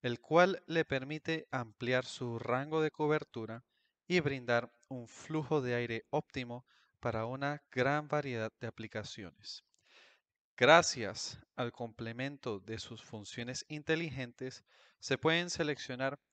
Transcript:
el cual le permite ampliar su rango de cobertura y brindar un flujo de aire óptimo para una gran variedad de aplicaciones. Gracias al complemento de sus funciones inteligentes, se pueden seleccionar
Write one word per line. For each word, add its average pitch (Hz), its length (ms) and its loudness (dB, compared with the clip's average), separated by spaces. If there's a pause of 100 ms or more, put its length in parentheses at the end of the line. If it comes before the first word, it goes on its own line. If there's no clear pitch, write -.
el 120 180 -2
cual 180 460 6
le 160 180 2
permite 151 640 -4
ampliar 127 560 0
su 120 320 -6
rango 135 440 0
de 156 100 2
cobertura 127 720 -2 (440)
y 180 120 4
brindar 123 520 2 (160)
un 123 200 -10
flujo 156 540 -2
de 123 120 0
aire 117 380 -2
óptimo 123 560 -4 (320)
para 110 260 -2
una 139 460 -4
gran 143 360 2
variedad 131 520 -2
de 120 80 -6
aplicaciones. - 960 -10 (920)
Gracias 127 840 6 (160)
al 120 160 -2
complemento 117 880 -6
de 107 180 -10
sus - 260 -12
funciones 120 640 -10
inteligentes, 147 960 -4 (360)
se - 180 0
pueden 170 320 2
seleccionar 135 680 -4 (140)